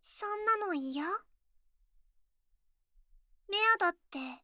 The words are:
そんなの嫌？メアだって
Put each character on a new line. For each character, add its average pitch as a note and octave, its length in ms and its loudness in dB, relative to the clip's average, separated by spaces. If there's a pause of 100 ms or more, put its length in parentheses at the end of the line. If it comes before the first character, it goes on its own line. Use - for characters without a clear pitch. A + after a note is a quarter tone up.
そ - 240 2
ん G#4 180 -6
な A4 120 4 (100)
の F4+ 80 -2
嫌？ C4+ 300 -4 (2500)
メ G4+ 100 0 (160)
ア - 40 -4
だ F4+ 100 4
っ F4 40 0
て - 260 -12 (260)